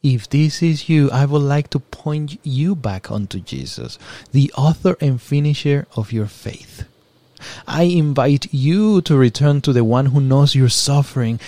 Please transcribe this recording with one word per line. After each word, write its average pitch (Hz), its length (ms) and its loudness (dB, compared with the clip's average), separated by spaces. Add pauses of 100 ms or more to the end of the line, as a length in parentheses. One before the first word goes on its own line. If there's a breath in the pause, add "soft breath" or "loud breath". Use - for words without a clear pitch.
If 127 260 -2
this 147 320 0
is 160 280 -2
you, 147 220 4
I 135 140 2
would 147 160 0
like 143 280 -2
to 139 100 -4
point 151 640 -8
you 151 320 -2
back 104 340 -8
onto 101 300 -6
Jesus, - 580 -12 (340 loud breath)
the 139 260 2
author 160 420 0
and 135 220 -2
finisher 143 760 -2
of 107 160 -6
your 107 160 -4
faith. - 580 -14 (840 loud breath)
I 165 160 -2
invite 147 680 2
you 180 480 2
to 151 140 0
return 139 460 2
to 147 100 0
the 120 120 4
one 123 240 2
who 135 120 2
knows 139 360 4
your 131 140 4
suffering 127 800 -2